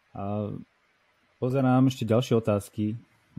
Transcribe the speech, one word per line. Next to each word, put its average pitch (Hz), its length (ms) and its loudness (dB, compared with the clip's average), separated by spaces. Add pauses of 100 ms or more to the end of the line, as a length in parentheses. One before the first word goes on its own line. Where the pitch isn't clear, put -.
(140)
A 101 400 -6 (880)
pozerám 131 480 2
ešte 127 160 -4
ďalšie 113 320 2
otázky. 107 560 -2 (440)